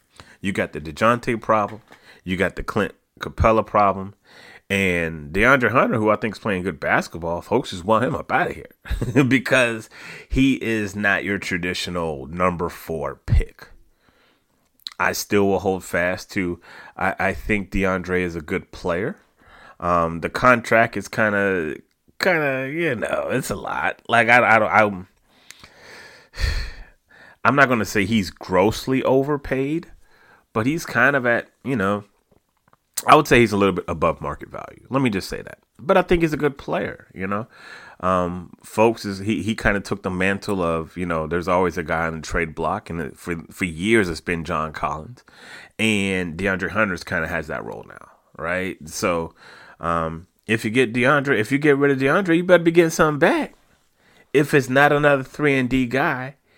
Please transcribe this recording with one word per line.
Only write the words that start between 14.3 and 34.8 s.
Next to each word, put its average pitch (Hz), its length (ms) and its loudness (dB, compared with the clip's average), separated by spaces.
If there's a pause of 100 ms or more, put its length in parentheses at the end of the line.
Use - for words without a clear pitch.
I 92 140 0
still 101 340 0
will 95 140 2
hold 92 240 -2
fast 90 480 -4
to, 87 280 -4 (360)
I, 92 220 -2
I 95 140 0
think 101 380 -4
DeAndre 92 500 0
is 87 140 -2
a 82 60 -8
good 80 320 -6
player. 92 440 -4 (640)
Um, 85 420 0
the 87 80 -4
contract 117 680 2
is 101 100 -8
kinda, 101 720 0 (420)
kinda, 143 540 0
you 156 240 -2
know, 76 340 -4
it's 120 200 -2
a 107 60 -6
lot. - 520 -6
Like, 117 200 4
I, 117 280 6
I - 20 8
don't, 98 140 0
I'm, 101 360 2 (1300)
<sighs> - 100 -4 (1000)
I'm 117 100 4
not 139 140 6
gonna 113 160 0
say 98 200 0
he's 98 260 2
grossly 110 760 0
overpaid, 139 800 0 (640)
but 113 140 -2
he's 160 180 -2
kind 131 300 2
of 127 100 0
at, 117 240 0 (140)
you 131 140 -4
know, 101 280 -2 (1000)
I 135 80 8
would 151 140 6
say 131 100 6
he's 110 140 4
a 101 40 0
little 98 180 4
bit 87 120 -6
above 82 340 -2
market 71 280 -10
value. - 420 -16